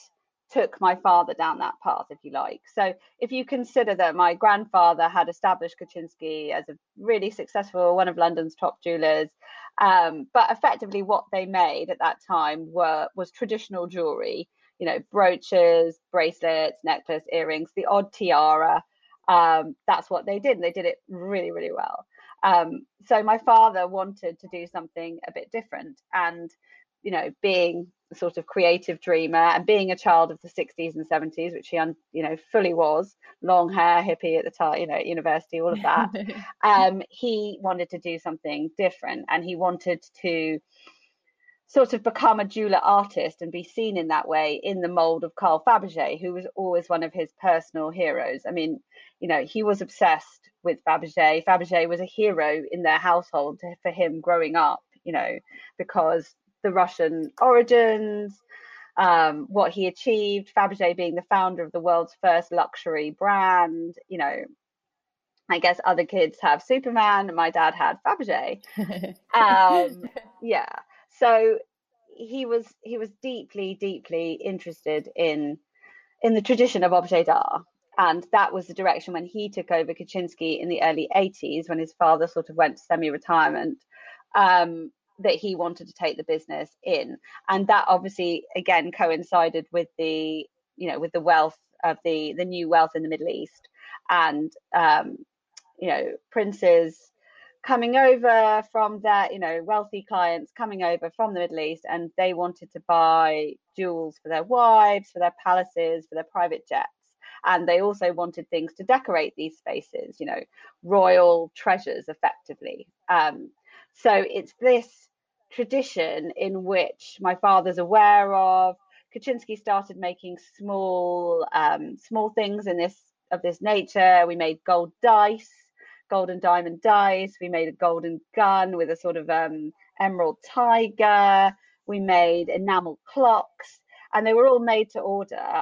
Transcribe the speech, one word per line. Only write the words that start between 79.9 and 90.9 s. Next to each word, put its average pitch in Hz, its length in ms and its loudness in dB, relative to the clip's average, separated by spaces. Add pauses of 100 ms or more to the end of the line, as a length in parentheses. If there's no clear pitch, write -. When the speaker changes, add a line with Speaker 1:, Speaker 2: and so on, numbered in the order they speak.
Speaker 1:
Kaczynski 165 640 -6
in 160 100 -8
the 175 120 -4
early 156 320 0
eighties, 165 560 -2
when 165 100 -4
his 160 140 -8
father 160 340 2
sort 165 220 -8
of 156 60 -20
went 156 240 0
semi-retirement, 156 960 -2 (560)
um, 175 580 2 (280)
that 190 160 0
he 190 200 -6
wanted 175 320 -8
to - 60 -20
take 165 240 -6
the 156 60 -12
business 156 460 -8 (140)
in. 131 340 -4 (320)
And 196 180 -2
that 208 200 4
obviously, 180 580 -2 (100)
again, 175 360 0
coincided 165 800 0
with 170 180 -4 (100)
the, 156 480 -6 (300)
you 175 140 -8